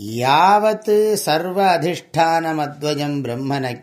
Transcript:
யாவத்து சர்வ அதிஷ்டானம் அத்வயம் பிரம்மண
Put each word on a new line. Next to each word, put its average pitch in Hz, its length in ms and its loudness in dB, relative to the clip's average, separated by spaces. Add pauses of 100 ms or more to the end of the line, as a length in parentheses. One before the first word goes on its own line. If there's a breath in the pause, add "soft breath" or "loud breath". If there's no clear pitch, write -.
(160)
யாவத்து 208 800 2 (220)
சர்வ 170 400 -2 (100)
அதிஷ்டானம் 165 920 0
அத்வயம் 143 580 -4
பிரம்மண 131 460 -4 (180)